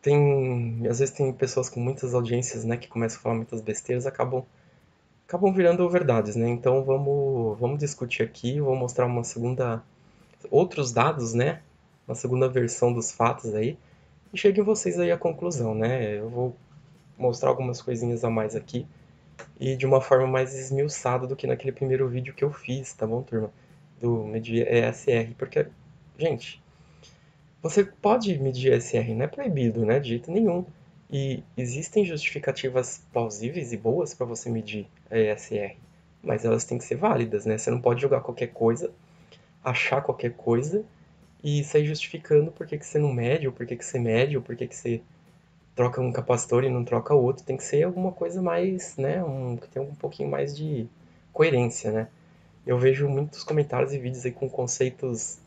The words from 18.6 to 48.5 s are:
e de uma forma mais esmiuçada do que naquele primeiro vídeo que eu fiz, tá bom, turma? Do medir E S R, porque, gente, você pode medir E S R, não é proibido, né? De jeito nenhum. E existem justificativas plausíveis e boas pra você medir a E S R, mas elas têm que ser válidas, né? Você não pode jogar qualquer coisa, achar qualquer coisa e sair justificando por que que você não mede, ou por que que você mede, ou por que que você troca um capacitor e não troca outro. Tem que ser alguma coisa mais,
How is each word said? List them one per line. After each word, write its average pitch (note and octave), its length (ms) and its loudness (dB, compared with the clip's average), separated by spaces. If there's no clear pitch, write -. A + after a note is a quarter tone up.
e C3 160 -2
de C3 100 -4
uma C3+ 160 6
forma C3 240 6
mais C3 300 0
esmiuçada C3 720 -2
do C3+ 80 -4
que - 100 -8
naquele C3 260 -2
primeiro C3 380 0
vídeo B2+ 240 -6
que - 100 -2
eu D3 80 0
fiz, C3 420 -8
tá - 120 -6
bom, A#2 160 -2
turma? A2 300 -4
Do A#2 220 0
medir A2+ 440 -2
E A#2 120 4
S A#2 320 0
R, A#2 240 0
porque, - 320 -2
gente, D3+ 420 -4
você F3+ 220 4
pode G#3 560 2
medir C3 320 2
E B2 40 8
S A#2+ 220 0
R, A2+ 160 0
não A#2+ 120 0
é - 20 -4
proibido, B2+ 580 0
né? A#2+ 140 4
De C3 100 -4
jeito A#2+ 220 -4
nenhum. F3+ 340 2
E C3+ 320 -2
existem C3+ 480 0
justificativas D3 1120 -4
plausíveis A#2 580 -4
e A2+ 60 -8
boas A#2+ 380 0
pra B2+ 100 -4
você A#2 240 -8
medir G#2+ 380 -6
a A2 40 -4
E A2 120 4
S G#2+ 280 -4
R, G2+ 220 -4
mas A2 200 -2
elas A2+ 220 2
têm A#2+ 140 -4
que - 60 -12
ser A#2+ 100 -2
válidas, A#2+ 500 0
né? A2 100 2
Você A2 140 -2
não A#2+ 100 0
pode B2 220 2
jogar C3+ 200 2
qualquer A#2+ 260 -6
coisa, - 440 0
achar B2+ 380 0
qualquer B2 320 -2
coisa D3 500 0
e D3 180 0
sair D3+ 240 2
justificando D#3 680 2
por - 120 -10
que D3 120 -8
que - 80 -12
você - 120 -4
não D3 140 2
mede, B2+ 360 0
ou B2+ 40 0
por A#2+ 140 -10
que A#2+ 100 -6
que - 80 -14
você - 160 -6
mede, A#2+ 380 2
ou A#2 40 -2
por A#2 140 -10
que A#2 100 -6
que - 80 -12
você - 280 -4
troca B2 240 2
um B2+ 100 0
capacitor B2 540 2
e C3 60 2
não B2 160 0
troca A#2 280 0
outro. C3 300 4
Tem C3 140 -4
que - 80 -10
ser D3 180 2
alguma F#3 300 0
coisa F3 280 -4
mais, F3+ 540 -2